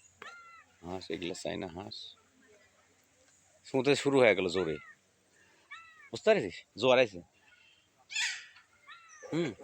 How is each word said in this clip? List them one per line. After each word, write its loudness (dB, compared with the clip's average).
হাঁস, -10
এগুলা -8
চায়না -6
হাঁস, -14
সমুদ্রে 2
শুরু 4
হয়ে 8
গেল 0
জোরে, -2
বুঝতে -2
পারছিস? 2
জোয়ার 6
আইছে, 0
হুম, -2